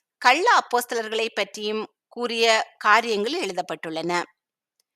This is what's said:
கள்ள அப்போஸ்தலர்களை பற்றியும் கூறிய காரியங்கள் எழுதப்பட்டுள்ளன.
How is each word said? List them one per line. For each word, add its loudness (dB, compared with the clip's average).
கள்ள 2
அப்போஸ்தலர்களை -2
பற்றியும் -4
கூறிய 0
காரியங்கள் 2
எழுதப்பட்டுள்ளன. -4